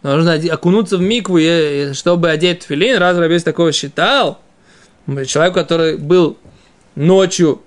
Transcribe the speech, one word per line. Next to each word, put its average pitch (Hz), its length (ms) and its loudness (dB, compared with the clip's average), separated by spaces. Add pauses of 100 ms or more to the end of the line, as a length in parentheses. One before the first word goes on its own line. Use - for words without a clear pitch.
Нужно 160 320 0
оде-, 160 160 -2
окунуться 185 480 0
в - 20 -2
микву, 190 380 0
э, 156 60 4 (460)
э, 139 40 -8
чтобы 175 340 0
одеть 170 320 -2
тфилин. 196 380 -2
Раз 180 180 2
Раби 170 180 0
Йоси 170 100 -2
такого 165 280 0
считал, 170 680 -2 (840)
человек, 165 280 0
который 165 420 0
был 165 400 0 (580)
ночью 175 720 2